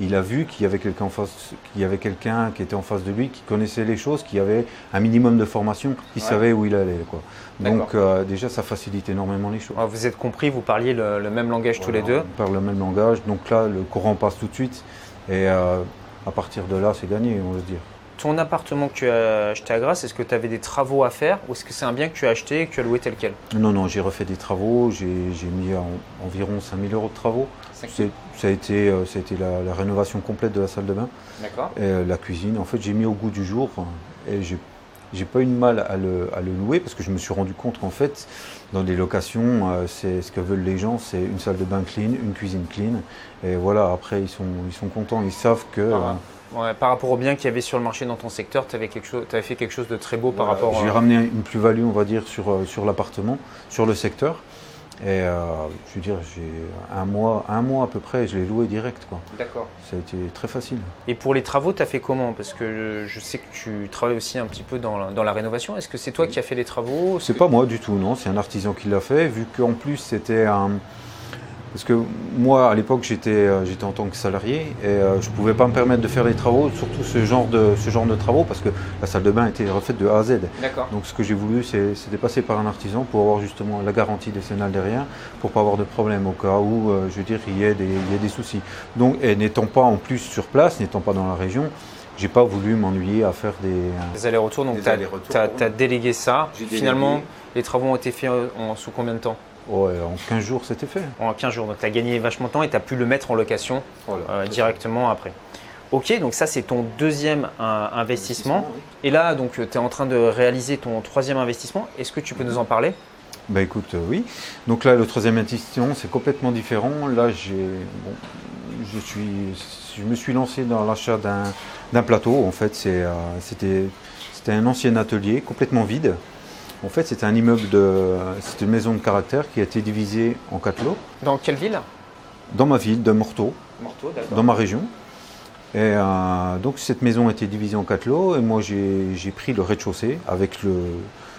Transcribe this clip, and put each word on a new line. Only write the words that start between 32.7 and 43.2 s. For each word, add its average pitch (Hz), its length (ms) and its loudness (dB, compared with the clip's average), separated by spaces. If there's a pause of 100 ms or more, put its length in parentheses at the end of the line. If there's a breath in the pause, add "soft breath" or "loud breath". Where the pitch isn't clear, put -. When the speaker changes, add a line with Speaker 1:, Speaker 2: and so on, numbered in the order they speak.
Speaker 1:
j'ai 101 140 -2
mis 110 100 2
au 110 80 2
goût 104 160 -2
du 98 160 -4
jour, 113 320 -2
euh, 87 560 -10
et 101 100 -2
j'ai, 87 140 -6 (560)
j'ai 92 140 -6
pas 123 140 2
eu 131 40 6
de 127 60 2
mal 120 360 4
à 95 120 -2
le, 92 360 -2
à 90 60 -4
le 92 140 -4
louer 113 260 0
parce - 140 -14
que - 80 -10
je 90 80 -6
me 92 80 0
suis 92 160 -6
rendu 95 180 -2
compte - 260 -6
qu'en 95 120 -4
fait, 143 360 -2 (460 loud breath)
dans 95 100 0
les 92 140 0
locations, 104 720 0
euh, 90 160 0
c'est, 92 360 -4
ce - 100 -14
que 95 80 -4
veulent 92 240 0
les 95 140 0
gens, 110 200 0
c'est 98 220 -6
une 98 180 -2
salle 92 200 -2
de 95 60 -2
bain 95 220 -2
clean, 107 260 -2
une 117 200 -4
cuisine 92 400 -6
clean. 104 300 -4 (420 loud breath)